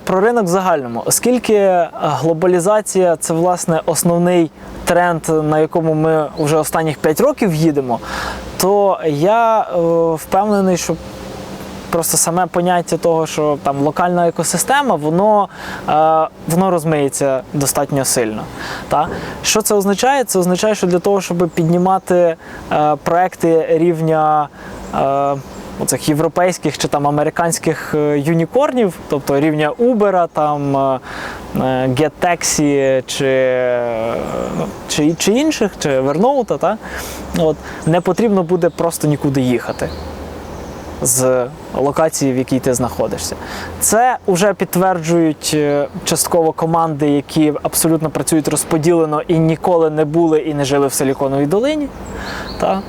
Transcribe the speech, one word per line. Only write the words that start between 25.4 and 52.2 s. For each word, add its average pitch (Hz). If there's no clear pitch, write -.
оцих -
європейських 165
чи -
там 143
американських, 151
е, 147
юнікорнів, 185
тобто 139
рівня 151
Uber, 208
там, 147
е, 135
е, 135
GetTaxi 139
чи, -
е, 123
ну, -
чи, 156
чи 190
інших, 254
чи 139
Evernote, 175
та? 190
От, 156
не 170
потрібно 190
буде 170
просто 165
нікуди 143
їхати 123
з 127
локації, 143
в 123
якій 131
ти 131
знаходишся. 120
Це 233
вже 190
підтверджують, 170
е, 143
частково 160
команди, 160
які 143
абсолютно 160
працюють 147
розподілено 156
і 165
ніколи 160
не 156
були 156
і 147
не 143
жили 139
в 131
Силіконовій 139
долині. 269